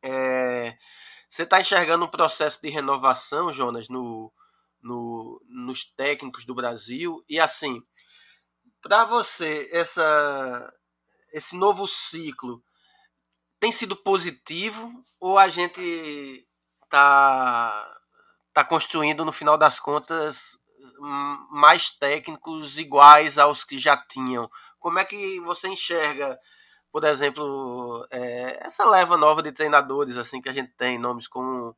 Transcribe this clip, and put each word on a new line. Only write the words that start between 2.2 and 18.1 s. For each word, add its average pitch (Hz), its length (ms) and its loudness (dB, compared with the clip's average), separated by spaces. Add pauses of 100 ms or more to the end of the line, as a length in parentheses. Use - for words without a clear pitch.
de 151 80 -8
renovação, 139 800 -2
Jonas, 120 380 -6
no, 117 420 -10 (500)
no, 117 680 -12
nos 127 380 -12
técnicos 139 600 -8
do 123 80 -12
Brasil? 123 760 -10
E 151 100 -4
assim, 147 420 -2 (1000)
pra 220 240 4
você, 165 680 -4
essa, 147 1000 -2 (580)
esse 156 240 -10
novo 196 320 0
ciclo 131 760 -10 (960)
tem 226 120 0
sido 196 240 -4
positivo 196 960 -6 (300)
ou 190 180 4
a 190 80 8
gente 165 1000 -8 (440)
tá, 131 1080 4 (560)